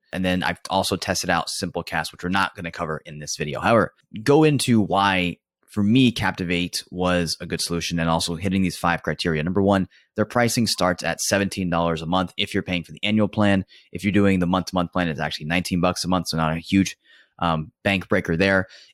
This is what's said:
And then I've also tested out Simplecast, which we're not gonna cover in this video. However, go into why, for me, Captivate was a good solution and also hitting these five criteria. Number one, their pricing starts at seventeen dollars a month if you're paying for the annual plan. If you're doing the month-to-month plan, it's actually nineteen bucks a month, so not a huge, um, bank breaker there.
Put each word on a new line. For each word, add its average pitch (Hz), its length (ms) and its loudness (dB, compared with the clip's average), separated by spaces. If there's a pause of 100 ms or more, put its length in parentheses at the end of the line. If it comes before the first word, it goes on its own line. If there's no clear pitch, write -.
(140)
And 92 100 -4
then 90 180 0
I've 85 180 -4 (100)
also 95 260 0
tested 92 320 -4
out 85 200 0
Simplecast, 85 640 -6
which - 140 -18
we're 87 60 -2
not 95 260 0
gonna 85 160 -10
cover 78 320 -6
in 76 140 -16
this 76 180 -10
video. 73 240 -6
However, 107 320 2 (300)
go 151 220 6
into 131 360 4
why, 92 560 2 (320)
for 104 160 -2
me, 120 260 6
Captivate 90 800 -2
was 90 500 0
a 90 60 -12
good 80 140 -6
solution 85 400 -4
and 82 100 0
also 85 240 0
hitting 92 260 0
these 90 160 0
five 85 280 -2
criteria. 78 360 -2
Number 92 220 0
one, 95 240 2 (300)
their 107 80 0
pricing 117 420 0
starts 90 380 0
at 82 160 -2
seventeen 98 500 -2
dollars 85 320 0
a 80 40 -8
month 90 300 0
if - 160 -4
you're 95 120 -2
paying 90 180 -4
for - 80 -14
the 76 140 -18
annual 104 240 2
plan. 101 360 2 (280)
If 90 100 -10
you're 101 80 2
doing 98 300 4
the 87 80 0
month-to-month 90 420 0
plan, 90 160 -2
it's 76 140 -4
actually 76 260 -6
nineteen 87 340 0
bucks 90 220 0
a 82 60 -4
month, 90 180 0
so - 100 -6
not 80 200 0
a - 20 -6
huge, 95 400 2 (400)
um, 80 320 -2 (140)
bank 98 240 0
breaker 87 280 0
there. 95 300 4 (280)